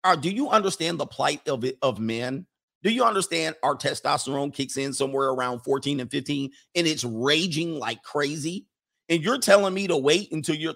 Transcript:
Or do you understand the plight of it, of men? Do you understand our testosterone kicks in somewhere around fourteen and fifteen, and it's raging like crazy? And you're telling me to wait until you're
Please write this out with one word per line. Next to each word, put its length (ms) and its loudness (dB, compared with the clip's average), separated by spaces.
Or 120 6
do 120 -2
you 200 -2
understand 500 0
the 80 -2
plight 400 -2
of 180 -2
it, 180 -4
of 180 0
men? 460 -4
Do 80 2
you 140 2
understand 580 0
our 140 2
testosterone 760 -2
kicks 240 -4
in 160 -2
somewhere 360 0
around 320 -2
fourteen 400 -2
and 100 -8
fifteen, 400 -4
and 120 2
it's 180 0
raging 720 0
like 240 -6
crazy? 640 -4
And 140 2
you're 160 0
telling 340 6
me 140 -2
to 100 2
wait 360 2
until 240 -2
you're 200 -4